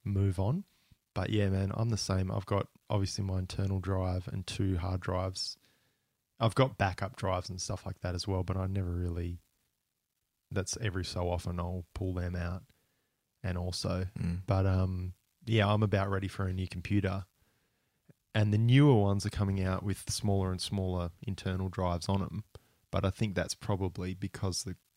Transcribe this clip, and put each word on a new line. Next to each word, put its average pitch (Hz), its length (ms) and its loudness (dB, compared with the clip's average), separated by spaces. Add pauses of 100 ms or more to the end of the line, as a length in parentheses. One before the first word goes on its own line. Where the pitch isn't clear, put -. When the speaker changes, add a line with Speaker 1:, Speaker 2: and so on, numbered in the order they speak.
Speaker 1:
move 98 340 2
on. 127 260 0 (500)
But - 160 -2
yeah, 104 180 4
man, 95 260 0
I'm 113 140 0
the 113 80 0
same. 95 340 0
I've 104 160 -4
got - 220 0 (220)
obviously 101 340 0
my 95 140 -2
internal 95 420 -2
drive 92 480 -2
and 95 180 -6
two 95 320 0
hard 92 220 -2
drives. 92 560 -4 (840)
I've 110 140 2
got - 240 2
backup 95 380 0
drives 92 340 -2
and 92 100 -8
stuff - 240 -6
like 98 160 -10
that 90 140 -4
as 90 140 -6
well, 92 160 0
but 92 120 -2
I 95 100 -2
never 95 260 -2
really, 87 480 -4 (1120)
that's 95 300 -4
every 95 240 -2
so 90 240 -4
often 87 300 -2
I'll 87 360 -4
pull 92 200 -4
them 90 220 -4
out. 87 260 -6 (800)
And 90 160 -4
also, 92 480 -2 (120)
Speaker 2:
Mm. 87 280 -2
Speaker 1:
but, 95 200 4
um, 92 480 2 (300)
yeah, 107 280 6
I'm 107 100 4
about 98 280 2
ready 98 180 0
for 98 180 -4
a 92 60 -2
new 92 160 -2
computer. 95 580 0 (1080)
And 107 180 4
the 107 60 6
newer 127 360 8
ones 101 320 4
are 104 40 -2
coming 98 320 0
out 92 200 0
with 98 280 -4
smaller 98 420 0
and 90 80 -4
smaller 92 500 -2 (120)
internal 95 460 -4
drives 87 400 -2
on 98 140 2
'em. 90 220 -6 (460)
But - 140 0
I 95 60 2
think 104 240 -2
that's 87 200 -2
probably 92 600 -4
because 95 480 -4
the 92 140 -10 (200)